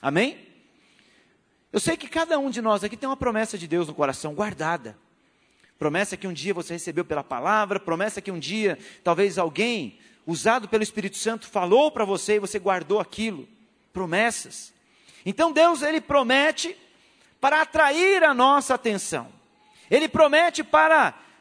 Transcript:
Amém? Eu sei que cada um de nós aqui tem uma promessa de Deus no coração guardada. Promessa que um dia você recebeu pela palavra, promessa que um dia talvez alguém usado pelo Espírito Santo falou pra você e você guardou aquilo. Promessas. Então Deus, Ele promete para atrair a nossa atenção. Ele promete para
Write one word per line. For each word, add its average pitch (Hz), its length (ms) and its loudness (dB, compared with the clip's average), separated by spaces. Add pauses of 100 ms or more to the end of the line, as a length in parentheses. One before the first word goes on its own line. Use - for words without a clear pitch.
Amém? 175 460 -2 (1300)
Eu - 80 0
sei 330 160 -2
que - 120 -14
cada 320 300 -2
um 277 120 -4
de 226 120 -8
nós 208 200 0
aqui 208 140 -8
tem 269 120 -8
uma 269 80 -4
promessa 220 420 -4
de 165 100 -12
Deus 165 200 -2
no 156 60 -14
coração 147 400 -4
guardada. 160 640 -6 (800)
Promessa 175 380 -2
que 190 100 -10
um 180 60 -6
dia 151 220 -4
você 170 180 -8
recebeu 170 320 -6
pela 147 180 -2
palavra, 196 560 0
promessa 185 420 -4
que 196 100 -10
um 175 80 -6
dia 180 400 -2 (260)
talvez 175 340 2
alguém 180 600 -2 (280)
usado 208 420 0
pelo 214 140 0
Espírito 196 340 -6
Santo 220 320 -6
falou 214 420 4
pra 233 140 -2
você 196 300 -2
e 208 40 2
você 202 200 -6
guardou 185 420 -2
aquilo. 196 480 -8 (440)
Promessas. 185 800 -4 (540)
Então 311 240 0
Deus, 311 320 4
Ele 311 180 -2
promete 285 760 0 (640)
para 302 220 2
atrair 320 600 4
a 302 100 6
nossa 269 420 4
atenção. 190 580 -4 (580)
Ele 302 160 4
promete 320 560 4
para 302 520 4 (260)